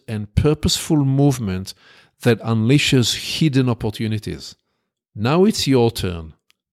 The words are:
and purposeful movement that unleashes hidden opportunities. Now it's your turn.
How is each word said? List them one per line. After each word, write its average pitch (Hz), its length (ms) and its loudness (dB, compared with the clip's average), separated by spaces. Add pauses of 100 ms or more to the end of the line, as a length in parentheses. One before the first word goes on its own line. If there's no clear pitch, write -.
and 104 280 -8
purposeful 151 720 0
movement 123 680 0 (480)
that 113 180 2
unleashes 113 1000 0
hidden 135 320 2
opportunities. 110 840 -6 (600)
Now 143 300 2
it's 220 220 0
your 120 240 4
turn. 85 420 -8 (400)